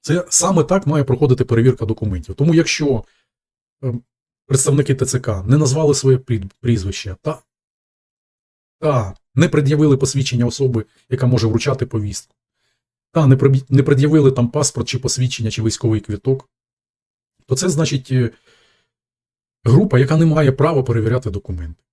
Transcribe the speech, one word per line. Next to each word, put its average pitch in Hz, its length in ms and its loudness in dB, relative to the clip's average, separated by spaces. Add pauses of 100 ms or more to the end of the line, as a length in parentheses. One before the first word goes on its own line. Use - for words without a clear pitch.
Це 175 280 -2
саме 170 340 0
так 190 240 0
має 147 160 0
проходити 127 420 2
перевірка 117 400 2
документів. 98 500 -6
Тому 160 180 2
якщо, 147 500 0 (800)
е, 123 100 -4 (520)
представники 139 500 0
Т 139 100 -2
Ц 135 140 -4
К 101 280 -6
не 135 100 4
назвали 147 380 2
своє 131 220 2
прід-, 104 420 -6
прізвище 98 640 -4
та, 151 200 -8 (1400)
та 127 340 -2 (220)
не 165 140 2
пред'явили 147 480 2
посвідчення 135 480 -2
особи, 120 400 -2 (240)
яка 131 160 -2
може 120 220 2
вручати 120 380 -2
повістку, 101 500 -8 (760)
та 156 160 2
не 131 80 8
приб-, 135 340 2
не 131 140 4
пред'явили 147 480 4
там 120 160 0
паспорт, 127 400 -4
чи 123 120 -6
посвідчення, 123 520 -4
чи 107 120 -6
військовий 110 360 -2
квиток, 131 500 -4 (960)
то 131 100 -2
це, 180 140 -2
значить, 139 420 -2
е, 127 200 0 (1300)
група, 135 360 4
яка 143 180 2
не 165 80 4
має 151 260 2
права 139 320 0
перевіряти 113 460 -2
документи. 82 640 -10